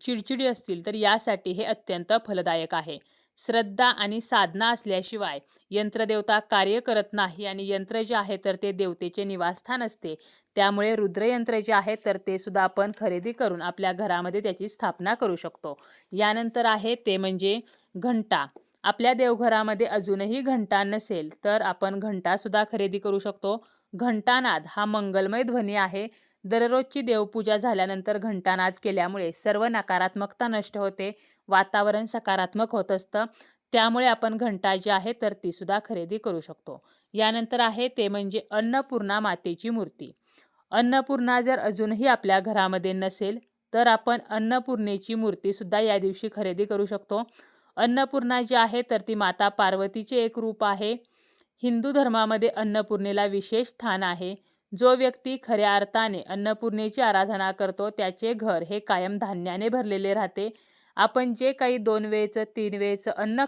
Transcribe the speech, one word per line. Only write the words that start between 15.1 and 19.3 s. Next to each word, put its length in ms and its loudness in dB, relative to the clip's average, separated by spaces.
करू 220 -2
शकतो. 420 -10
यानंतर 540 0
आहे 300 2
ते 120 2
म्हणजे 420 0
घंटा. 500 0
आपल्या 300 4
देवघरामध्ये 760 2